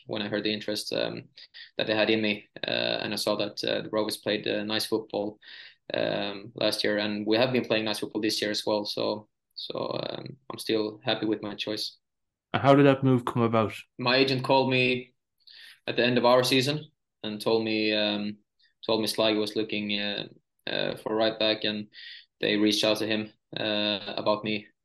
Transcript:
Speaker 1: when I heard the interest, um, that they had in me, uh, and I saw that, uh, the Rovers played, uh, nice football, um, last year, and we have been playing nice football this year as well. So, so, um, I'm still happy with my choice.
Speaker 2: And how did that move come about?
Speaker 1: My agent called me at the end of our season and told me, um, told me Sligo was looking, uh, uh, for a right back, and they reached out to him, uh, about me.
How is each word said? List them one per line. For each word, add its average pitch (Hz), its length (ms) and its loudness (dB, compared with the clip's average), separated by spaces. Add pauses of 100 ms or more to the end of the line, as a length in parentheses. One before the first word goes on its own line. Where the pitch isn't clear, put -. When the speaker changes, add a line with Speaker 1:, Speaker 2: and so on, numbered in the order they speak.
Speaker 1:
when 117 160 -6
I 104 60 -4
heard 104 160 -4
the 107 100 -2
interest, 107 380 -6
um, - 320 -4 (540)
that 110 100 -2
they 110 80 0
had 107 140 2
in 110 120 4
me, 104 280 -2 (180)
uh, - 340 0
and 110 120 -4
I - 20 -4
saw 104 220 0
that, 104 260 -6
uh, 110 200 -2
the 110 60 -10
Rovers 107 280 -2
played, 104 320 -2
uh, 107 160 -2
nice 107 200 -2
football, 104 540 -4 (540)
um, 101 600 -2
last - 300 0
year, 107 140 2
and 104 280 -2
we 110 120 4
have 127 160 4
been 120 100 2
playing 110 220 0
nice 107 140 -4
football 107 220 -6
this 107 200 0
year 104 100 -2
as - 140 -4
well. 104 200 0
So, 107 440 -6 (260)
so, - 420 -6 (120)
um, - 260 -10 (160)
I'm - 80 -12
still 107 460 -2
happy 110 200 0
with 110 160 0
my 104 140 -8
choice. - 400 -6 (580)
Speaker 2:
And - 80 0
how 139 140 8
did 143 100 8
that 135 160 6
move 131 220 4
come 120 200 0
about? 113 300 2 (240)
Speaker 1:
My 127 200 2
agent 135 260 2
called 135 260 4
me 127 440 0 (760)
at 117 80 -4
the 117 80 2
end 120 140 4
of 117 80 4
our 127 180 8
season 139 400 2 (400)
and 107 160 -6
told 113 240 2
me, 107 300 0
um, 104 420 0 (500)
told 113 160 2
me 104 60 0
Sligo 110 320 2
was 107 160 -2
looking, 104 440 -4
uh, 104 280 -6 (400)
uh, 50 300 -2
for 117 160 -6
a - 20 0
right 110 240 2
back, 107 240 0
and 107 240 -2 (520)
they 104 160 2
reached 104 280 2
out 107 140 2
to 107 100 -2
him, 107 240 -4 (260)
uh, 104 580 -2
about 107 280 0
me. 107 240 -4 (180)